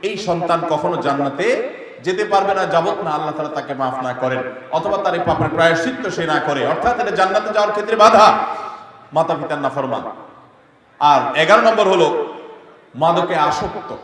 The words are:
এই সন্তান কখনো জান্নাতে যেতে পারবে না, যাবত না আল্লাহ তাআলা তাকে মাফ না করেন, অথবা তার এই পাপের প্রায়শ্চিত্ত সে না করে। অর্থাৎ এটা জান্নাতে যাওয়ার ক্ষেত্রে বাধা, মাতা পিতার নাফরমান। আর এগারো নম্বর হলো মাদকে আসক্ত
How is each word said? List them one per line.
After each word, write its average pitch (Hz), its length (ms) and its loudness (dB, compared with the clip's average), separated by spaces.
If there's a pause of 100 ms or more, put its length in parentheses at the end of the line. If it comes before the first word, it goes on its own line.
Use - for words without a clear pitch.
এই 208 120 -4
সন্তান 170 520 -2
কখনো 156 320 -2
জান্নাতে 143 680 -2 (340)
যেতে 185 220 -2
পারবে 196 280 2
না, 190 120 0
যাবত 185 380 0
না 165 60 -4
আল্লাহ 151 220 -4
তাআলা 151 240 -6
তাকে 143 180 -6
মাফ 131 300 -4
না 127 100 -4
করেন, 127 300 -2 (280)
অথবা 190 260 -2
তার 185 160 0
এই 170 120 -2
পাপের 160 240 0
প্রায়শ্চিত্ত 165 600 0
সে 170 160 -4
না 151 140 0
করে। 135 280 -2
অর্থাৎ 233 320 0
এটা 208 120 -2
জান্নাতে 202 420 0
যাওয়ার 208 180 2
ক্ষেত্রে 208 240 -2
বাধা, 214 420 8 (760)
মাতা 160 200 0
পিতার 151 260 -6
নাফরমান। 131 420 -4 (1000)
আর 135 360 4
এগারো 175 260 6
নম্বর 220 260 4
হলো 165 460 2 (640)
মাদকে 165 400 0
আসক্ত 151 580 -2 (100)